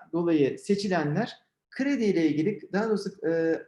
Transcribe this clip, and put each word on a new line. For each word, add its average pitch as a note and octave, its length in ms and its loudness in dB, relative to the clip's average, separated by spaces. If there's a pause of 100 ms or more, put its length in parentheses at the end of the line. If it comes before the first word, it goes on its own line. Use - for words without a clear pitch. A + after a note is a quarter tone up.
(120)
dolayı E3 460 2
seçilenler G3 760 0 (380)
kredi C4+ 340 -2
ile E3 240 2
ilgili, D3+ 440 -2
daha G#3+ 160 0
doğrusu, G3 380 -4
e, E3 420 0